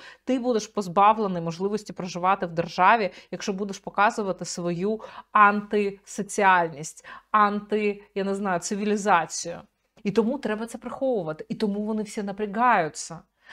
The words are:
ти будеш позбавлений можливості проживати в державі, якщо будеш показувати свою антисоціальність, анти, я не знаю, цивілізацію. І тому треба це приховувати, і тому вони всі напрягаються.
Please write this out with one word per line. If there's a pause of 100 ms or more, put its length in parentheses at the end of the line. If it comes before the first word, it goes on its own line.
(240)
ти
будеш
позбавлений
можливості
проживати
в
державі, (200)
якщо
будеш
показувати
свою (300)
антисоціальність, (260)
анти, (120)
я
не
знаю,
цивілізацію. (420)
І
тому
треба
це
приховувати,
і
тому
вони
всі
напрягаються. (340)